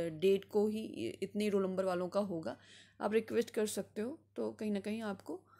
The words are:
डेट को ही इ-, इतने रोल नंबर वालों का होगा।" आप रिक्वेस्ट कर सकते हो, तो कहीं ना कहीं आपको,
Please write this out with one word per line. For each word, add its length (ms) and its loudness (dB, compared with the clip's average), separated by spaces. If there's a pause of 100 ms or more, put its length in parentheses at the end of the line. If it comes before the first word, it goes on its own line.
डेट 360 4
को 240 2
ही 160 -2
इ-, 380 -6
इतने 260 0
रोल 140 4
नंबर 220 0
वालों 240 2
का 120 0
होगा।" 380 -2 (420)
आप 120 0
रिक्वेस्ट 380 2
कर 160 0
सकते 340 -4
हो, 200 -6 (160)
तो 160 -2
कहीं 180 -4
ना 100 0
कहीं 220 -4
आपको, 380 -6 (200)